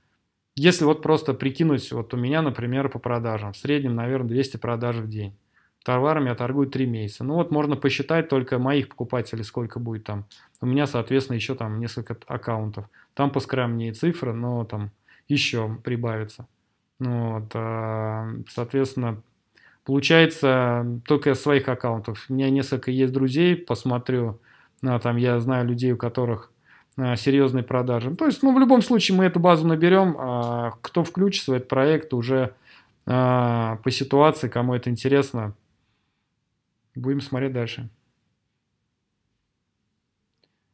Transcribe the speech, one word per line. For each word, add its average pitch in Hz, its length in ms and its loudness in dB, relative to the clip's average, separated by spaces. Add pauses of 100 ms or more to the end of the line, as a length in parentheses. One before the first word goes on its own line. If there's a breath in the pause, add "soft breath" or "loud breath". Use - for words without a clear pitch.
(560)
если 170 280 4
вот 156 180 4
просто 156 320 2
прикинуть, 135 580 0
вот 120 220 -6
у - 20 -2
меня, 135 260 0
например, 131 460 -2
по 127 100 -10
продажам, 113 540 -4
в - 40 -16
среднем, 139 380 0
наверное, 123 340 -2
двести 131 300 -2
продаж 117 380 -4
в 110 120 -6
день. 104 240 -8 (520)
Товарами 135 440 2
я 120 60 -2
торгую 131 340 0
три 131 180 -2
месяца. 113 380 -6
Ну 139 120 -4
вот 170 140 0
можно 147 260 0
посчитать 151 520 0
только 127 300 0
моих 135 300 0
покупателей, 117 560 -6
сколько 120 360 -8
будет 113 240 -8
там. 104 220 -8 (340 soft breath)
У 123 60 -4
меня, 135 200 2
соответственно, 131 500 0
ещё 123 180 -4
там 110 260 -6
несколько 117 340 -8
т-, - 140 -18
аккаунтов. 110 560 -6 (300 soft breath)
Там 139 160 0
поскромнее 117 640 -2
цифры, 160 400 -2
но 120 320 -4
там 104 240 -8 (380 soft breath)
ещё 113 540 -2
прибавится. 117 640 -6 (520)
Ну 120 360 -2
вот, 110 200 -8
а, 110 760 -4 (220)
соответственно, 123 720 -2 (600 soft breath)
получается, 131 1200 2
только 147 240 2
из 131 100 0
своих 139 280 2
аккаунтов. 113 600 -4
У 131 60 -4
меня 135 160 2
несколько 135 400 0
есть 131 220 2
друзей, 135 440 2
посмотрю, 123 800 -2 (440 soft breath)
а, 127 160 0
там 120 180 0
я 120 240 2
знаю 123 260 0
людей, 123 260 0
у 120 40 -2
которых, 120 560 -4 (460 soft breath)
а, 123 180 0
серьёзные 135 480 4
продажи. 127 520 0
То 320 100 0
есть, - 160 0
ну, 269 120 6
в 262 60 4
любом 254 220 8
случае 196 340 2
мы 185 80 6
эту 175 160 2
базу 170 260 6
наберём, 170 520 4
а, 120 540 -2 (100)
кто - 220 -2
включится 190 480 0
в - 20 2
этот 127 140 -2
проект 151 440 2
уже, 123 420 0 (520 soft breath)
а, 123 760 2
по 131 60 0
ситуации, 139 580 4
кому 123 260 -2
это 120 160 -2
интересно. 123 640 0 (1400)
Будем 135 240 -2
смотреть 135 320 -4
дальше. 117 360 -6 (2750)